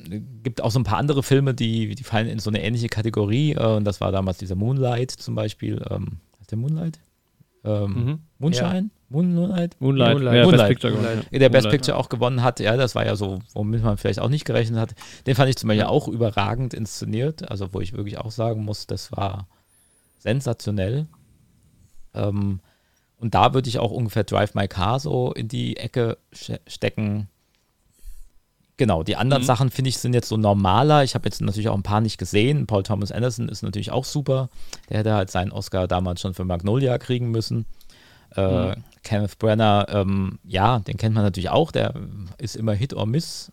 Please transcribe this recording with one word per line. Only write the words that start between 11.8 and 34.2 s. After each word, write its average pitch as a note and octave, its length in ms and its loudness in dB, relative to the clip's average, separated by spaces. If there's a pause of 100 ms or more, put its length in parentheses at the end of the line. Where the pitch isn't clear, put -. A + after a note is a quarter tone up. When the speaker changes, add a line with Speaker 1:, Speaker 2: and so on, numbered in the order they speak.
Speaker 1:
Picture - 160 0
auch - 100 -2
gewonnen B2 340 0
hat, B2 180 2
ja, G#2+ 180 2
das B2+ 160 0
war A2 100 0
ja A2 120 0
so, G2 240 -2 (120)
womit G#2+ 300 -2
man G#2+ 160 2
vielleicht G2+ 220 -2
auch - 100 0
nicht D3+ 160 0
gerechnet A#2 340 0
hat. A2+ 140 -2 (320)
Den C3 80 4
fand C3+ 160 4
ich B2+ 60 2
zum A2 120 -4
Beispiel G#2+ 140 4
Speaker 2:
Ja. - 60 0
Speaker 1:
auch C#3+ 200 2
überragend A2+ 640 0
inszeniert, A2 760 -6
also F#2+ 240 -6
wo G2 80 -2
ich F#2+ 100 -4
wirklich G#2 240 -8
auch A2+ 140 -8
sagen A2 340 -2
muss, G#2+ 220 -8
das - 260 -8
war F#2+ 360 -6 (720)
sensationell. A#2 880 -2 (1080)
Ähm, G2+ 460 -2 (580)
und A#2 160 -4
da A#2 200 6
würde C3 140 0
ich A2+ 120 -4
auch A#2 100 0
ungefähr A2 340 -2
Drive G2+ 300 0
My G2+ 140 0
Car G2+ 320 -2
so C3 320 -2
in - 160 -6
die A#2+ 280 -4
Ecke A#2 400 -2 (160)
ste-, - 340 -10
stecken. G#2+ 640 -4 (1500)
Genau, F#2+ 260 2
die G2 140 -2
anderen C3 260 2
Speaker 2:
Mhm. C3 40 -2
Speaker 1:
Sachen, C3 240 4
finde C3 180 -2
ich, A#2+ 100 -4
sind B2 160 -2
jetzt A#2 140 2
so A2 80 -2
normaler. G#2+ 680 4
Ich B2+ 140 0
habe B2 100 -2
jetzt G#2+ 140 -6
natürlich G#2 280 -2
auch G#2+ 60 0
ein G2+ 80 -2
paar G#2 180 0
nicht A2+ 160 0
gesehen. A#2 520 0
Paul G2 160 2
Thomas G2+ 260 -2
Anderson A2+ 380 -2
ist - 140 -10
natürlich G2+ 280 -6
auch C3 140 -2
super. C3+ 460 -2 (380)